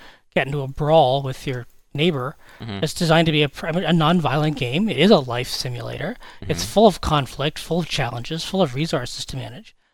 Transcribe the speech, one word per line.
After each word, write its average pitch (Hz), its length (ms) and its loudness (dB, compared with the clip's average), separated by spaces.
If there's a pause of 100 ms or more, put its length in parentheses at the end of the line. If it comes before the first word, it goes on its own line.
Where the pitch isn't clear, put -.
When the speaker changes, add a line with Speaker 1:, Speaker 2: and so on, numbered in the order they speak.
(340)
Speaker 1:
get 147 120 0
into 143 160 -4
a 143 40 -6
brawl 143 560 4
with 131 240 -8
your 123 200 -6 (260)
neighbor, 143 440 -2 (220)
Speaker 2:
Mm-hmm. 101 260 -6
Speaker 1:
it's 156 100 -4
designed 160 320 4
to 160 60 2
be 151 100 2
a 147 60 2
pr-, - 200 -12
a 165 240 -2
non-violent 156 640 2
game. 139 320 -2
It 143 100 -2
is 175 120 6
a 202 80 10
life 123 300 -2
simulator. 123 680 -6 (260)
It's 165 200 -2
Speaker 2:
Mm-hmm. - 100 -6
Speaker 1:
full 214 140 8
of 190 140 4
conflict, 143 580 -2
full 165 220 -2
of 160 80 -4
challenges, 123 560 -6
full 190 180 0
of 135 120 0
resources 139 520 -4
to 143 100 -10
manage, 123 380 -12 (200)